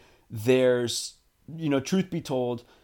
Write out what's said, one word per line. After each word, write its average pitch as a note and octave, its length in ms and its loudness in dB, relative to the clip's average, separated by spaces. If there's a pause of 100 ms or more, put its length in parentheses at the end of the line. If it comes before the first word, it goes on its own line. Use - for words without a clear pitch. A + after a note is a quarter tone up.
(300)
there's, B2 840 2 (400)
you D#3+ 140 -4
know, C#3 120 2
truth F#3 280 0
be E3+ 140 -6
told, B2 420 -4 (200)